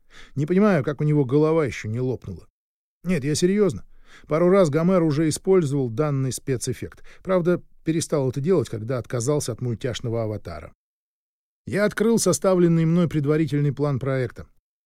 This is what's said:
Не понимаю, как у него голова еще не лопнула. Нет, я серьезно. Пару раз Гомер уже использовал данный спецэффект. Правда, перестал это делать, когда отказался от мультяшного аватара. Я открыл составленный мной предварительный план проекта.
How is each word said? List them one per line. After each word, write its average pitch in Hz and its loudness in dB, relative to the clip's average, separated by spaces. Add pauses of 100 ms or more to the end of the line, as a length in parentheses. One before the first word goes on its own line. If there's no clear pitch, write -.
(340)
Не 147 -2
понимаю, 185 4
как 147 -4
у 147 -2
него 151 2
голова 151 2
еще 104 -8
не 113 -4
лопнула. 104 -8 (560)
Нет, 170 -2
я 151 0
серьезно. 180 2 (420)
Пару 165 2
раз 185 6
Гомер 170 2
уже 160 2
использовал 147 0
данный 135 -2
спецэффект. - -6 (200)
Правда, 175 0 (220)
перестал 156 -2
это 139 -6
делать, 147 0
когда 117 -6
отказался 127 -4
от - -10
мультяшного 117 -6
аватара. 101 -8 (960)
Я 196 -2
открыл 214 2
составленный 175 2
мной 170 2
предварительный 147 0
план 143 -2
проекта. 127 -4 (400)